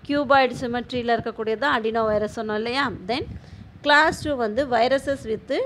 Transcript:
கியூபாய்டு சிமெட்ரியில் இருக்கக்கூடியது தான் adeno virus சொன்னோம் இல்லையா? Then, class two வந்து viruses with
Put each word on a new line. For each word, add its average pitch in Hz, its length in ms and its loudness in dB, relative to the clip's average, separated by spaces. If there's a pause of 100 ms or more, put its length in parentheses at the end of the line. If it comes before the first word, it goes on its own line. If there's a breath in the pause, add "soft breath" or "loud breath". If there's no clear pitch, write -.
கியூபாய்டு 269 540 4
சிமெட்ரியில் 240 540 -4
இருக்கக்கூடியது 220 500 -4
தான் 285 120 2
adeno 226 320 0
virus 208 300 0
சொன்னோம் 214 220 -4
இல்லையா? 247 240 -2 (240)
Then, 262 140 -2 (640 loud breath)
class 302 380 6
two 302 100 -2 (120)
வந்து 214 160 -2 (120)
viruses 269 480 2 (100)
with 208 200 -6 (140)